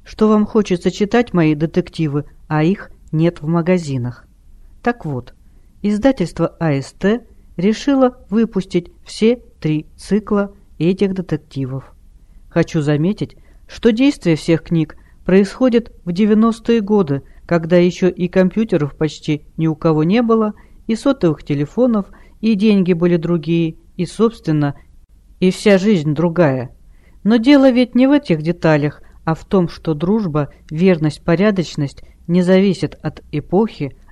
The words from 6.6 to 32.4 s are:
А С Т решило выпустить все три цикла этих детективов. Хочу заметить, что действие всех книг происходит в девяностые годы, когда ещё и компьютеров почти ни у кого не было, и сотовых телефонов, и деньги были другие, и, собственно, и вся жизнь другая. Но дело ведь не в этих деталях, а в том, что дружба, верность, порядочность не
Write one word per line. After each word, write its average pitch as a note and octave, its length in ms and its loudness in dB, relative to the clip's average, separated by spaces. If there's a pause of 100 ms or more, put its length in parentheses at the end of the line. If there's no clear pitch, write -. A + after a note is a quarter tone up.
А D#3+ 140 0
С C3+ 180 -6
Т A3+ 340 -4 (300)
решило B3 760 0
выпустить F#3+ 640 -2 (120)
все A3+ 300 0 (240)
три D#3 380 -4
цикла G3+ 580 -4 (240)
этих F#3+ 340 0
детективов. C3+ 800 -8 (580)
Хочу E3 320 -2
заметить, D3+ 540 -2 (300)
что - 240 -2
действие A#3 460 0
всех D#3+ 260 0
книг E3 340 -4 (280)
происходит A3+ 680 2 (120)
в F3 80 -8
девяностые A3 680 2
годы, G3 440 0 (220)
когда E3 300 0
ещё F3+ 320 2
и F3 200 -4
компьютеров F#3 680 0
почти D3+ 480 -4 (120)
ни D#3+ 100 -2
у D#3 100 -2
кого D#3 280 0
не G3+ 180 2
было, A3 320 0 (320)
и A3+ 100 -2
сотовых G#3+ 480 0
телефонов, G3 600 -2 (340)
и A3 140 0
деньги G3 380 2
были F3 240 2
другие, E3 600 -2 (200)
и, F3 100 -4
собственно, D#3 720 -2 (640)
и F#3 100 4
вся G3 280 4
жизнь E3+ 360 0
другая. D3+ 600 0 (480)
Но G#3+ 140 2
дело C4+ 340 6
ведь B3 240 0
не B3 120 4
в C4+ 60 4
этих F3+ 300 0
деталях, D#3 600 0 (220)
а D#3+ 100 -2
в - 100 -16
том, F3+ 240 0
что - 260 -6
дружба, D#3+ 580 -4 (180)
верность, D#3 520 0
порядочность E3+ 800 -2 (240)
не F3+ 160 2